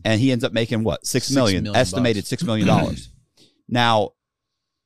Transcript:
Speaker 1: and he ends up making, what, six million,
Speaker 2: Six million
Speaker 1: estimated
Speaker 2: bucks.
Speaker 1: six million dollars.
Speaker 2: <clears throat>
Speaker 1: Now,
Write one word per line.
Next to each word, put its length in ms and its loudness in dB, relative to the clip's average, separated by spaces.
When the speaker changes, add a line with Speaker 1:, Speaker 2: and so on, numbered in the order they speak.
Speaker 1:
and 160 2
he 100 2
ends 140 0
up 80 -4
making, 320 -2
what, 220 -4
six 240 -2
million, 280 2
Speaker 2:
Six 60 -2
million 160 0
Speaker 1:
estimated 420 0
Speaker 2:
bucks. 60 -14
Speaker 1:
six 160 -6
million 220 0
dollars. 480 0
Speaker 2:
<clears throat> 60 -20
Speaker 1:
Now, 420 2